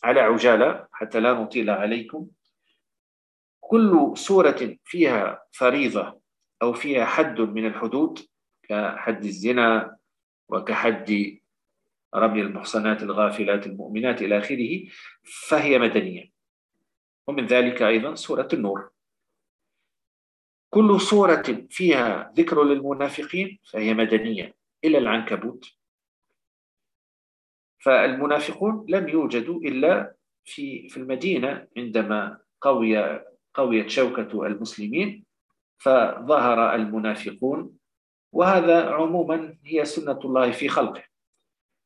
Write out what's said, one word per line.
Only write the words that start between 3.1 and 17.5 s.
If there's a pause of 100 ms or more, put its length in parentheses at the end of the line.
كل
سورة
فيها
فريضة (420)
أو
فيها
حد
من
الحدود (440)
كحد
الزنا (520)
وكحد (760)
رمي
المحصنات
الغافلات
المؤمنات
إلى
آخره (560)
فهي
مدنية، (960)
ومن
ذلك